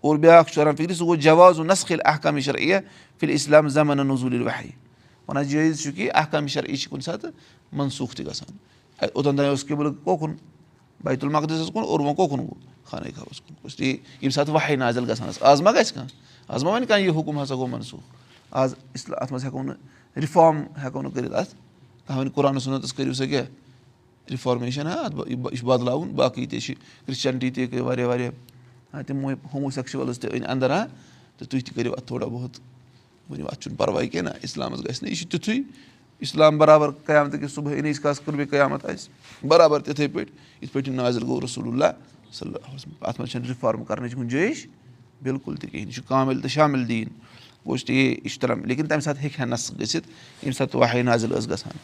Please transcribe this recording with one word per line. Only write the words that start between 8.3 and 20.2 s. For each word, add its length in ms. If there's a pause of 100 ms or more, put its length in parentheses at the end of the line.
اوٚتَن 440
تانۍ 120
اوس 160
قبلہٕ 280 (100)
کوکُن، 280 (720)
بیت 200
المقدسَس 500
کُن، 80
اور 180
وۄنۍ 160
کوکُن 220
گوٚو 480
خانہ 180
کعبَس 380
کُن۔ 120 (100)
اس 160
لیے 100
ییٚمہِ 420
ساتہٕ 220
وحی 220
نازِل 360
گژھان 180
ٲس، 140
آز 180
ما 100
گژھِ 220
کانٛہہ؟ 220 (320)
آز 160
ما 80
وَنہِ 160
کانٛہہ 180
یہِ 100
حُکُم 280
ہسا 120
گوٚو 120
منسوٗخ؟ 340 (500)
آز 240 (180)
اِسلا-، 280
اَتھ 120
منٛز 120
ہٮ۪کو 180
نہٕ 120 (420)
رِفارم 440 (220)